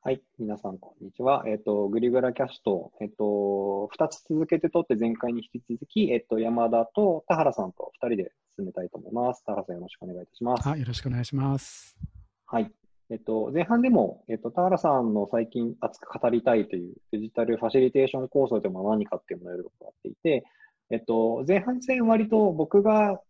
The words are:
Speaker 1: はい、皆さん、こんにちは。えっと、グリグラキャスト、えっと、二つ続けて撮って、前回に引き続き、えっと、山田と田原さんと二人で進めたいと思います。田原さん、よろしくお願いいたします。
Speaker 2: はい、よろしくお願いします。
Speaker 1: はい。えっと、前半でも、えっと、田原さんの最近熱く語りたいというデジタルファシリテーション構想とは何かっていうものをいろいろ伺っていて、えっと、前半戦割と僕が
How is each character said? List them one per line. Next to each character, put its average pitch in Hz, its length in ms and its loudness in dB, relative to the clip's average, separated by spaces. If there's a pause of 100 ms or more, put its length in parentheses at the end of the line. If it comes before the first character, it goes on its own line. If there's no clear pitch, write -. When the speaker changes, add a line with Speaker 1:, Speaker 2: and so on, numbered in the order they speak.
Speaker 1:
は 139 60 -2
い、 131 100 -2 (160)
皆 107 220 -6
さ 101 100 -8
ん、 95 100 -10
こ - 220 -20
ん 104 40 -18
に 95 80 -16
ち - 100 -10
は。 135 240 2
え 107 80 -2
っ 107 60 -6
と、 104 260 0
グ 107 140 0
リ 120 100 2
グ 127 100 2
ラ 127 120 0
キ 131 100 -2
ャ 127 60 -2
ス - 160 -18
ト、 92 260 -2 (100)
え 107 40 -8
っ 104 60 -8
と、 101 800 -2
二 156 160 0
つ - 160 -12
続 160 240 0
け 165 100 2
て 165 100 0
撮 170 120 2
っ 165 40 -2
て、 120 120 0
前 117 180 0
回 120 180 -4
に 117 220 -8
引 120 60 -10
き - 40 -20 (100)
続 - 120 -12
き、 214 240 0
え 120 60 2
っ 117 100 -2
と、 110 140 -2
山 117 280 2
田 113 180 2
と 190 420 2
田 165 80 4
原 147 160 2
さ 104 120 -4
ん 92 60 -8
と - 220 -14 (100)
二 123 60 -2
人 117 80 0
で 92 160 -6 (240)
進 98 80 -8
め 92 80 -8
た 92 100 -8
い 87 80 -8
と - 80 -14
思 - 120 -16
い - 20 -12
ま 120 200 -2
す。 - 120 -10
田 110 80 -6
原 98 120 -6
さ 95 80 -12
ん、 87 40 -8
よ 87 60 -12
ろ 90 60 -14
し - 80 -20
く - 60 -20
お 92 40 -14
願 90 100 -12
い 90 80 -12
い - 20 -20
た - 80 -20
し - 80 -10
ま 120 180 0
す。 - 80 -2
Speaker 2:
は 151 80 -2
い、 151 40 -6
よ 123 60 -4
ろ 120 60 -6
し - 100 -8
く - 40 -6
お 127 60 -4
願 120 80 -2
い 120 40 -2
し 143 120 -8
ま 139 200 0
す。 - 400 -12 (500)
Speaker 1:
は - 120 -4
い。 107 140 -4 (380)
え 117 40 -6
っ 110 60 -10
と、 110 340 -2
前 170 80 2
半 226 180 2
で 254 100 2
も、 127 360 2
え 113 80 -4
っ 110 40 -6
と、 117 120 -8
田 175 120 -2
原 185 140 2
さ 143 240 2
ん 113 140 0
の 101 160 0
最 117 180 0
近 117 320 -4
熱 - 200 -6
く - 180 -12
語 120 120 2
り 117 120 0
た 120 140 4
い 104 100 2
と - 80 -8
い 87 160 -6
う 92 40 -18 (180)
デ 107 80 -4
ジ 110 100 -8
タ 117 140 -2
ル 113 120 0
フ - 100 -6
ァ 110 40 0
シ 135 80 4
リ 131 140 4
テ 135 140 4
ー - 20 0
シ - 80 -4
ョ 131 60 -4
ン 127 60 -6
構 135 200 2
想 113 120 0
と 92 140 -4
は 95 160 -2
何 107 160 2
か 90 120 -6
っ - 60 -14
て - 100 -8
い - 20 -14
う 87 80 -16
も 90 60 -12
の - 20 -
を - 20 -10
い 90 40 -6
ろ - 20 -8
い 87 60 -10
ろ - 120 -18
伺 - 100 -18
っ - 140 -20
て - 60 -10
い - 80 -12
て、 139 280 0 (460)
え 113 60 -2
っ 113 80 -6
と、 117 420 2
前 190 140 4
半 247 200 -4
戦 247 280 0
割 220 200 4
と 214 220 4
僕 160 320 4
が 208 480 4